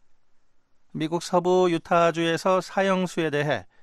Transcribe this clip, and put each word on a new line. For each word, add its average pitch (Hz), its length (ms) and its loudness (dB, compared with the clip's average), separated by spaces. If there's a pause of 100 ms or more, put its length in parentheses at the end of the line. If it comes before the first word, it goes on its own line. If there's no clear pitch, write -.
(920)
미국 156 280 -4
서부 180 480 2
유타주에서 170 920 0
사형수에 185 680 -2
대해 143 380 -2 (160)